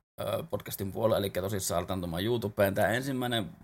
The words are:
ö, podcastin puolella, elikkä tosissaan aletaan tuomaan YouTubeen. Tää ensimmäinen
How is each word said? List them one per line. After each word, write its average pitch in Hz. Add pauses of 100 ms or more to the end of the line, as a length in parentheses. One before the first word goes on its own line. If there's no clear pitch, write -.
(220)
ö, 104
podcastin 104
puolella, 107
elikkä 95
tosissaan 95
aletaan 95
tuomaan 87
YouTubeen. 107
Tää 101
ensimmäinen 123 (140)